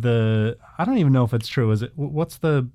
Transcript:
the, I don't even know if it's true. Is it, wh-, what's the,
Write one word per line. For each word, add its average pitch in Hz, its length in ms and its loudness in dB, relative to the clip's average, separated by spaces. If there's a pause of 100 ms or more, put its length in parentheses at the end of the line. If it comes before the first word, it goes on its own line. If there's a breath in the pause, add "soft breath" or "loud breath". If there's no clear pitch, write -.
the, 113 580 0 (180)
I 165 80 -2
don't 254 140 0
even 147 140 4
know 127 120 4
if 113 80 -2
it's 117 160 -4
true. 117 220 0
Is 107 120 2
it, 123 120 -10
wh-, 143 180 -6
what's 151 260 -6
the, 143 360 0